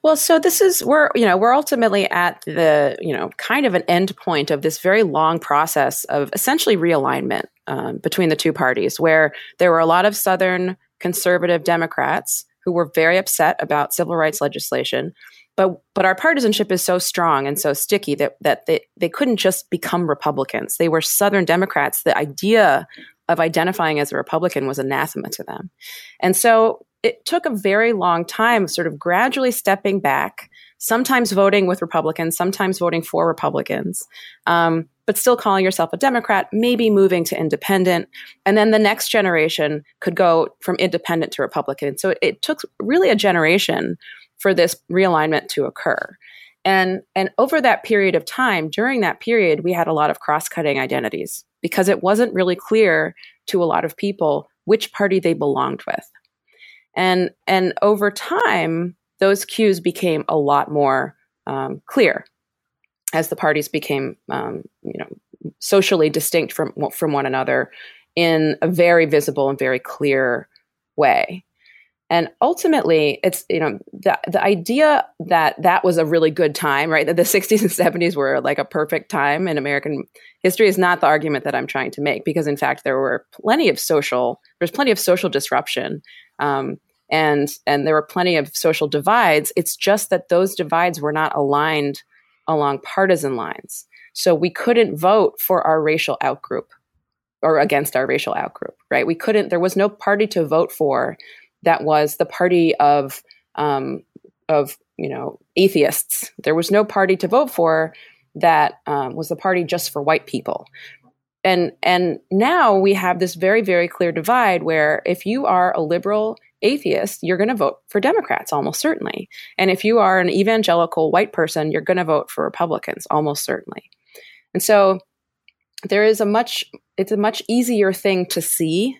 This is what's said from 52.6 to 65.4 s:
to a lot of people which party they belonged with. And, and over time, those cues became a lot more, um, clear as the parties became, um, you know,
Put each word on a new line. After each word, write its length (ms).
to 160
a 40
lot 180
of 120
people 520
which 280
party 260
they 140
belonged 560
with. 200
And, 360
and 360
over 280
time, 840
those 260
cues 360
became 480
a 80
lot 340
more, 460
um, 400
clear 380
as 160
the 80
parties 320
became, 480
um, 340
you 160
know, 600